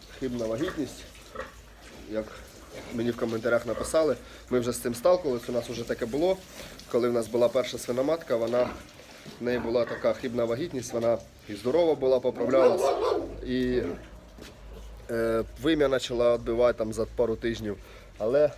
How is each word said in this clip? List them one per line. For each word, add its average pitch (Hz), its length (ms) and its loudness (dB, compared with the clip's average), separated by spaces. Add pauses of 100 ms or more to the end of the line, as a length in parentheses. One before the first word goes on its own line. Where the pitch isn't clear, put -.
(200)
хибна 120 260 -4
вагітність, 131 580 -4 (1080)
як 107 140 -4 (680)
мені 120 180 0
в 120 60 -4
коментарях 113 480 0
написали. 131 500 0 (340)
Ми 123 100 2
вже 120 120 -2
з 120 60 -4
цим 120 180 -4
сталкувалися, 160 540 2
у - 20 -4
нас 117 180 -4
вже 117 140 -6
таке 120 220 -4
було. 160 320 0 (540)
Коли 120 180 2
в 120 40 0
нас 113 140 0
була 117 220 4
перша - 280 0
свиноматка, 131 580 0
вона, 120 340 2 (720)
в - 20 -8
неї 123 160 0
була 117 260 0
така 117 280 0
хибна 120 320 -2
вагітність, 123 480 -4
вона 117 240 2 (320)
і 107 40 -6
здорова 143 420 4
була, 131 240 4
поправлялась. 123 760 4 (540)
І, 127 340 0 (1300)
е, 113 320 0 (180)
вим'я 147 280 4
почала 120 460 2
відбивати 117 420 2
там 110 160 -2
за 107 120 0
пару 113 300 0
тижнів, 107 420 -4 (400)
але 135 400 4